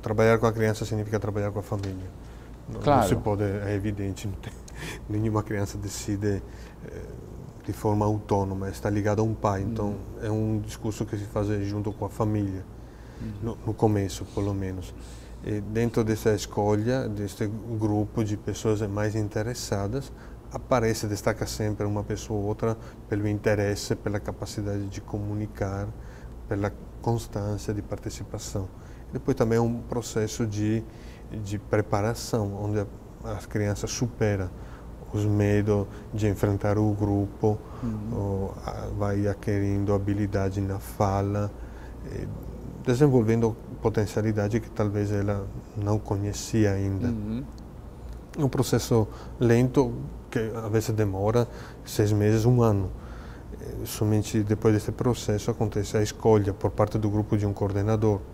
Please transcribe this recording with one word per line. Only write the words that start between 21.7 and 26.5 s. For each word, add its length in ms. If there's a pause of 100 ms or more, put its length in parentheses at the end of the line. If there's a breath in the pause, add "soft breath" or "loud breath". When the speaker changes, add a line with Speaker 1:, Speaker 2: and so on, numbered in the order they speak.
Speaker 1:
uma 180
pessoa 360
ou 60
outra 320 (320 loud breath)
pelo 180
interesse, 680
pela 240
capacidade 680
de 140
comunicar, 840 (600 loud breath)
pela 240 (300)